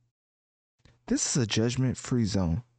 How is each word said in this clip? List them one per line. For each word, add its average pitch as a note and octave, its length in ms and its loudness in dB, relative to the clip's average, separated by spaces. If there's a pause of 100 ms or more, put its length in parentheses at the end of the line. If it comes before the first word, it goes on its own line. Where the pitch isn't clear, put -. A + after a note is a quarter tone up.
(1080)
This - 180 0
is C#3 160 0
a A2 60 2
judgment-free A#2+ 800 0
zone, F#2 360 0 (160)